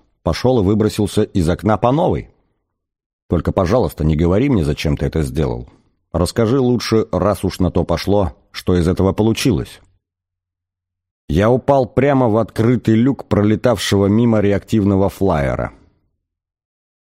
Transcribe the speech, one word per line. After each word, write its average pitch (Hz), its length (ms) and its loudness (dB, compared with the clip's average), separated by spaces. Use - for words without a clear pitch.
пошёл 123 360 0
и 98 40 0
выбросился 107 600 0
из 87 240 -2
окна 98 300 0
по 123 160 2
новой. 135 360 -2
Только, 85 240 -2
пожалуйста, 92 500 0
не 76 140 0
говори 92 320 2
мне, 98 160 0
зачем 71 320 -4
ты 71 80 -4
это 80 160 -2
сделал. 64 480 -6
Расскажи 107 480 0
лучше, 120 540 0
раз 92 320 -2
уж - 140 -4
на 87 120 0
то 85 140 0
пошло, 95 480 -2
что - 240 -2
из 85 140 2
этого 92 240 0
получилось». 110 680 -2
Я 92 200 2
упал 131 380 2
прямо 131 420 2
в 104 80 2
открытый 113 580 0
люк 123 300 0
пролетавшего 104 840 0
мимо 110 320 2
реактивного 98 680 2
флайера. 69 640 -2